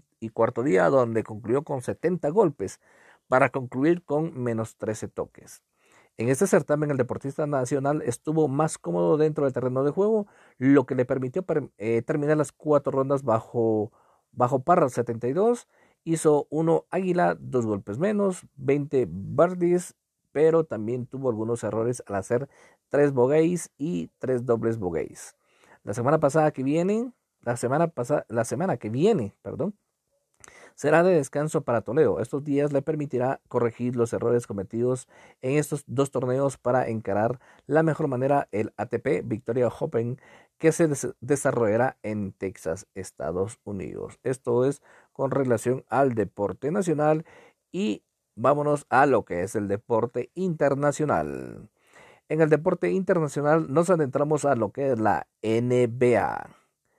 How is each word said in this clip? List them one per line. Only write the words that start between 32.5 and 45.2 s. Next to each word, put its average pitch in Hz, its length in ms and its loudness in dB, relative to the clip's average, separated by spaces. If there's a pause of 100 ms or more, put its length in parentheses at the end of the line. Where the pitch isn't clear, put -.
le 143 100 0
permitirá 139 640 -2
corregir 123 480 -2
los 117 180 0
errores 117 360 0
cometidos 117 600 -4 (320)
en 131 160 -2
estos 147 300 -2
dos 135 240 -2
torneos 135 480 -2
para 127 300 0
encarar 110 500 -2 (280)
la 156 180 2
mejor 156 240 0
manera 135 420 0
el 107 260 -4
A 110 100 -6
T 117 120 -4
P - 240 -2
Victoria 117 460 -2
Open, 120 520 -4 (380)
que 160 140 4
se 165 160 2
des-, 139 320 -4
desarrollará 120 840 0
en 104 300 -6
Texas, 92 640 -8
Estados 95 640 -6
Unidos. 69 640 -10
Esto 127 400 0
es 139 180 -2 (300)
con 139 180 -4